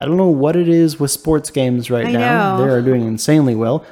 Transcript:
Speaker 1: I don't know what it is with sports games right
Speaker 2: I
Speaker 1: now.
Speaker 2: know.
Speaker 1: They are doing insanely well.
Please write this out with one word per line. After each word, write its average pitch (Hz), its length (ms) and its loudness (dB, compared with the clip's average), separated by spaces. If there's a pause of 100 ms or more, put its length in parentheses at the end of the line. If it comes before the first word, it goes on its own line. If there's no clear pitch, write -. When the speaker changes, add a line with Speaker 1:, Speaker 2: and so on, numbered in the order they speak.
Speaker 1:
I - 40 -8
don't 160 120 0
know 185 120 2
what 151 260 0
it 170 140 0
is 165 300 2
with 139 120 -2
sports 151 380 -2
games 123 420 -2
right 120 160 -2
Speaker 2:
I 240 40 -2
Speaker 1:
now. 240 460 0
Speaker 2:
know. 127 80 0
Speaker 1:
They 139 80 0
are 120 80 0
doing 123 240 0
insanely 123 500 0
well. 117 360 -2